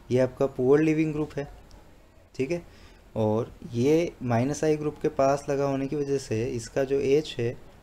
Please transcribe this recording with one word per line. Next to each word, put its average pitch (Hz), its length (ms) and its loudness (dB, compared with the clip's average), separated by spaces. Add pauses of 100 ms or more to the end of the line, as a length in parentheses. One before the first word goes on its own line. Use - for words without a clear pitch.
ये 123 100 2
आपका 127 280 2
poor 135 340 4
living 156 320 0
group 151 200 -6
है, 139 140 -8 (880)
ठीक 139 160 -4
है। 175 100 -4 (540)
और 110 360 0 (220)
ये 147 380 2 (120)
minus 127 400 0
i 156 140 2
group 151 240 -6
के 156 80 0
पास 139 400 2
लगा 139 160 0
होने 135 220 -2
की 151 80 -6
वजह 139 240 -2
से 113 280 -2
इसका 131 380 -4
जो 139 140 0
एच 143 380 2
है 120 180 -4 (280)